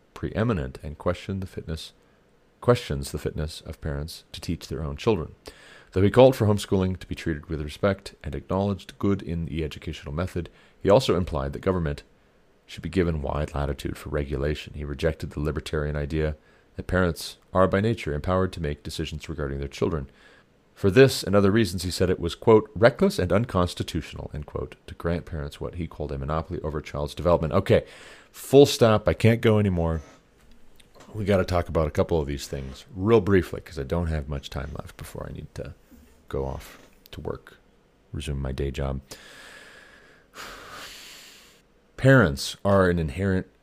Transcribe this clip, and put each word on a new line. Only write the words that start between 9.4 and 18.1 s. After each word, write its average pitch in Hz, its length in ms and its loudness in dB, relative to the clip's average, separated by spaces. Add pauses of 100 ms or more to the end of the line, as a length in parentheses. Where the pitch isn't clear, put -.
the 80 180 -4
educational 76 500 -10
method, 87 360 -4 (300)
he 92 100 2
also 104 280 6
implied 71 360 -2
that - 100 -10
government 85 400 -2 (640)
should - 160 -14
be 82 60 -8
given 82 340 0
wide 73 320 -4
latitude 71 420 -4
for - 120 -14
regulation. 73 680 -4
He 73 100 -8
rejected 76 460 -4
the 78 100 -6
libertarian 73 540 -4
idea 78 420 -2 (380)
that - 120 -12
parents 90 500 0 (160)
are 92 140 6
by 95 140 2
nature 110 320 -2